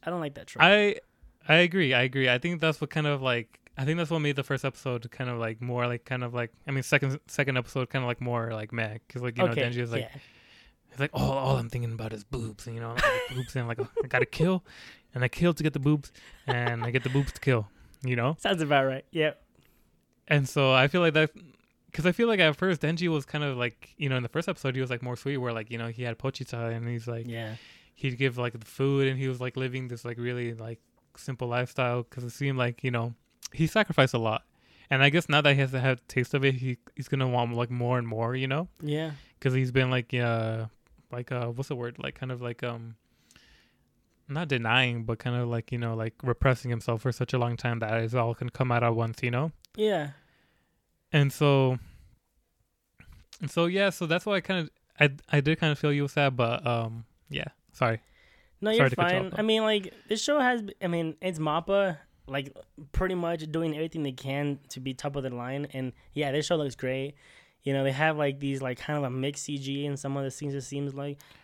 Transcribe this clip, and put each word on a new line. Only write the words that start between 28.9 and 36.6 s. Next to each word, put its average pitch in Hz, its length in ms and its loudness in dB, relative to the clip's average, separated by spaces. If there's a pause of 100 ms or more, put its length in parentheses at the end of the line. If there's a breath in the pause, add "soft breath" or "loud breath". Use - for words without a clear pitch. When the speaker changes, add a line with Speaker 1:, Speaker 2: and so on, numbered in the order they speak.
Speaker 2:
and 131 120 0
he 131 100 -2
was, 127 120 -4
like, 127 160 -6
living 131 320 -4
this, 120 160 -10
like, 120 140 -8
really, 120 340 -4
like, 113 280 -10 (360)
simple 127 320 -6
lifestyle, 123 560 0
'cause 123 200 -12
it 120 60 -6
seemed 139 280 -2
like, 120 260 0
you 131 60 0
know, 117 240 -2 (400)
he 160 120 2
sacrificed 160 460 4
a 120 60 2
lot. 113 280 0 (440 soft breath)
And 135 120 4
I 143 60 8
guess 160 220 2
now 147 100 6
that 143 140 6
he 139 60 4
has 135 100 2
to 131 100 -2
have 131 180 2
a - 40 -20
taste - 320 -2
of 139 100 2
it, 131 120 4
he, 127 200 -4 (180)